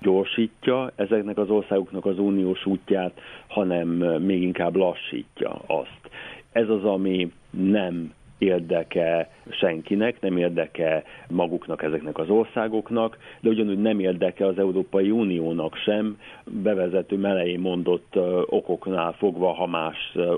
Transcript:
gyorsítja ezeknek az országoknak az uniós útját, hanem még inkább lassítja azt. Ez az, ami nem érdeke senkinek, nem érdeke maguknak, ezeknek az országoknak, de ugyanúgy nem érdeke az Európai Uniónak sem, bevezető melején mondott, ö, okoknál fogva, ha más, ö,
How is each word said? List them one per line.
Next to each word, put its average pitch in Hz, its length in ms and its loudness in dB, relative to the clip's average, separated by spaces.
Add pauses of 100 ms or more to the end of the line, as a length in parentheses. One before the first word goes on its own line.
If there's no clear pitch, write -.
gyorsítja 113 960 0
ezeknek 101 420 0
az 101 120 0
országoknak 98 560 0
az 95 120 0
uniós 98 480 0
útját, 95 540 -2 (260)
hanem 87 420 0 (340)
még 92 200 2
inkább 87 340 0
lassítja - 720 -2 (160)
azt. - 440 -4 (420)
Ez 113 160 2
az, 107 160 2
ami 95 480 0 (180)
nem 92 640 0 (280)
érdeke 85 920 0 (180)
senkinek, 101 720 0
nem 92 160 0
érdeke 82 640 0 (260)
maguknak, 85 540 -2
ezeknek 78 360 -4
az 80 100 -4
országoknak, 110 920 0 (220)
de - 80 2
ugyanúgy 107 300 2
nem 107 220 2
érdeke 92 460 0
az 95 120 2
Európai 98 520 2
Uniónak 85 640 0
sem, 107 420 -2 (260)
bevezető 95 720 0
melején 92 440 0
mondott, 90 520 0
ö, 90 340 2
okoknál 87 640 -2
fogva, 90 400 0
ha 85 140 -2
más, 82 300 -4 (180)
ö, 87 240 2